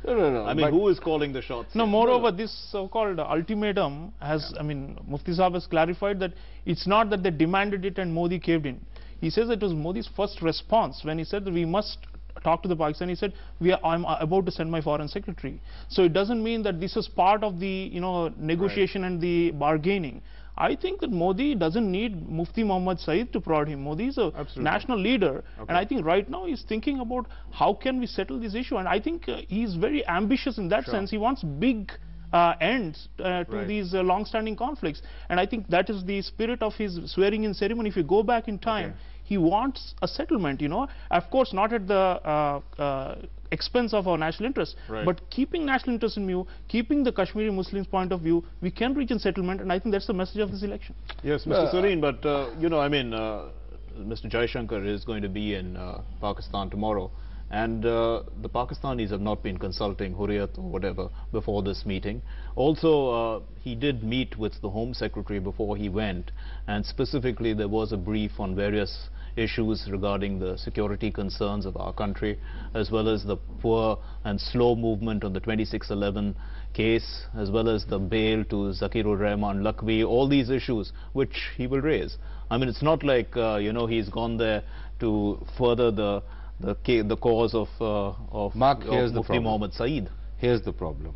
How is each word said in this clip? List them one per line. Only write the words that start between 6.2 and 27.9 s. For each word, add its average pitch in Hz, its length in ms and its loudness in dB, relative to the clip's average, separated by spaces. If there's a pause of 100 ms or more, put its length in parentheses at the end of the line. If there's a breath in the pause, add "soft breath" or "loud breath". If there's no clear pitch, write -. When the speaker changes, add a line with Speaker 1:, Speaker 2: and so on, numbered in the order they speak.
Speaker 3:
that 180 140 -2 (300 loud breath)
it's 170 220 -2
not 208 240 4
that 196 140 0
they 190 60 4
demanded 185 540 2
it 196 140 -4
and 175 160 -2
Modi 175 240 2
caved 165 260 2
in. 127 160 -4 (400 loud breath)
He 165 80 0
says 226 220 2
it 226 100 2
was 190 140 2
Modi's 175 420 -2
first 196 240 -2
response - 640 2
when 156 160 -2
he 160 60 -4
said 202 220 -4
that 185 60 -2
we 170 120 2
must 185 340 0 (460)
talk 165 180 4
to 190 60 -4
the 175 80 2
Pakistan. 156 320 0
He 175 80 -2
said, 196 160 -2 (260 loud breath)
"We 180 140 6
are, 185 100 4
I'm 165 220 2
about 160 420 2
to 180 60 -2
send 160 180 -4
my 165 100 0
foreign 147 280 0
secretary." 165 520 -6 (280 loud breath)
So 190 160 6
it 170 80 8
doesn't 214 300 2
mean 226 200 0
that 185 180 0
this 190 160 -2
is 214 120 -2
part 202 340 6
of 196 160 -2
the, 190 160 0 (180)
you 175 80 -4
know, 175 380 0
negotiation 190 640 2
Speaker 2:
Right. 185 80 -2
Speaker 3:
and 170 100 -2
the 170 300 4
bargaining. 151 720 2 (380 soft breath)
I 185 140 4
think 370 280 -4
that 262 100 -2
Modi 190 420 2
doesn't 190 340 2
need 185 400 -2
Mufti 170 360 -2
Mohammad 185 340 2
Saeed 202 340 0
to 208 80 0
prod 151 280 2
him. 139 160 -6
Modi 156 240 -2
is 269 100 -2
a 170 180 2
Speaker 2:
Absolutely. 147 280 -6
Speaker 3:
national 202 340 2
leader, 190 460 2 (160 loud breath)
Speaker 2:
Okay. 110 80 -12
Speaker 3:
and 170 80 2
I 185 80 4
think 220 200 0
right 196 240 4
now 359 180 -6
he's 311 160 -4
thinking 262 360 -2
about 247 280 -4 (260 loud breath)
how 185 220 4
can 262 260 0